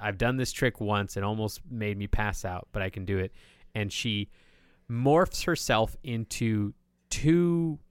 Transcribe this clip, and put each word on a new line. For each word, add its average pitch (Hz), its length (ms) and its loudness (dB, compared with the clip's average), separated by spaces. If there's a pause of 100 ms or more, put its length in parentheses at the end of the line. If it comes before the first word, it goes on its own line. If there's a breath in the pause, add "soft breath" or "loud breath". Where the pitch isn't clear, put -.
I've 104 180 -4
done 127 200 2
this 127 140 -2
trick - 280 0
once, 101 360 -2
it 98 60 -2
almost 107 380 -2 (100)
made 107 260 -4
me 101 120 -4
pass - 360 0
out, 90 280 -8
but 104 100 -2
I 95 80 -2
can 95 140 -8
do 95 140 0
it.'" 92 140 -2 (420 soft breath)
And 104 180 -2
she 104 360 -2 (640 soft breath)
morphs 139 540 4
herself 117 580 2
into 113 720 -2 (360)
two 165 680 2 (120)